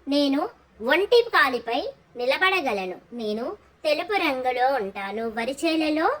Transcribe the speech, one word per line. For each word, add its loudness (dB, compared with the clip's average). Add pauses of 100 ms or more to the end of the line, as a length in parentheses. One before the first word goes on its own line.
నేను 2 (340)
ఒంటి 4
కాలిపై 0 (280)
నిలబడగలను. 0 (120)
నేను -6 (280)
తెలుపు 0
రంగులో 2
ఉంటాను. -4
వరి -4
చేలలో 2 (120)